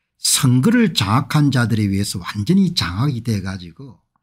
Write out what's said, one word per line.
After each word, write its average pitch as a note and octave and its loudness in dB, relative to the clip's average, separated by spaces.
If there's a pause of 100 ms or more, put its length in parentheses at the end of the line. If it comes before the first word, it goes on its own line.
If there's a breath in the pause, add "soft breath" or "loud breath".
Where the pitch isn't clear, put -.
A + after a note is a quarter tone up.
(200)
선거를 E3 2
장악한 C3+ 0
자들에 A#2 0
의해서 G2 -2
완전히 D#3 0
장악이 A2+ -2
돼가지고 F#2+ -8 (240)